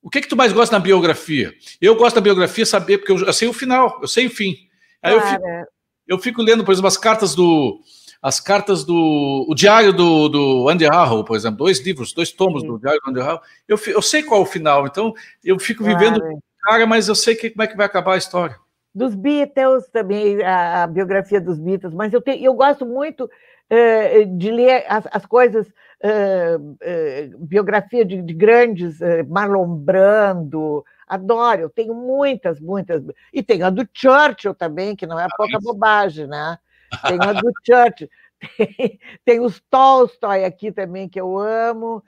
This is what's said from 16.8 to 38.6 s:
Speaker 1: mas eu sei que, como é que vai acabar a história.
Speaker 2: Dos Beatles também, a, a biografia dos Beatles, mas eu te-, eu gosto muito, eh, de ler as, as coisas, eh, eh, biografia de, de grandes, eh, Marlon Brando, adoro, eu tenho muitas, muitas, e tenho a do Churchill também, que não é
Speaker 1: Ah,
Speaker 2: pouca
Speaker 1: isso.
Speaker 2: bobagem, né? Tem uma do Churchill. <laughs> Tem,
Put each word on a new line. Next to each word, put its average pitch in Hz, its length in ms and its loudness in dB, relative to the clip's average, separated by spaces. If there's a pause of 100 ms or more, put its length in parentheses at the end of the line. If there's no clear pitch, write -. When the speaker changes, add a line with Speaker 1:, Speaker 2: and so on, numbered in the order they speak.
Speaker 1:
mas 220 220 0
eu 214 60 0
sei 226 200 0
que, 226 160 -8
como 220 120 -6
é 214 40 0
que 214 100 -12
vai 202 100 0
acabar 190 280 -2
a 185 40 0
história. 175 380 -6 (380)
Speaker 2:
Dos 220 200 -4
Beatles 262 760 0
também, 208 520 -2
a, 175 420 0
a - 20 -2
biografia 190 560 -2
dos 165 160 -6
Beatles, 180 360 -6
mas 208 180 -6
eu 240 100 0
te-, 269 200 -4
eu 262 120 2
gosto 269 320 0
muito, 269 440 -8 (380)
eh, 220 560 4
de 185 260 -4
ler 247 380 2
as, 208 240 -2
as 208 120 -6
coisas, 226 420 2 (360)
eh, 190 560 0 (240)
eh, 151 560 -6
biografia 202 680 -2
de, 185 160 -6
de 165 140 -10
grandes, 196 680 2
eh, 170 220 0
Marlon 185 540 -2
Brando, 165 1080 0 (220)
adoro, 214 560 0
eu 156 80 -8
tenho 226 240 -6
muitas, 247 640 -4
muitas, 175 400 -6 (320)
e 254 120 -6
tenho 180 200 0
a 185 60 2
do 202 240 -4
Churchill 262 600 2
também, 185 420 -8
que 180 100 -12
não 165 140 -8
é 175 60 -4
Speaker 1:
Ah, - 100 -8
Speaker 2:
pouca 220 200 -4
Speaker 1:
isso. 208 80 -6
Speaker 2:
bobagem, 208 600 -2
né? 151 320 -10 (480)
Tem 180 100 -2
uma 202 180 0
do 233 160 -2 (160)
Churchill. 240 420 4 (320)
<laughs> - 160 -18
Tem, - 420 -6 (240)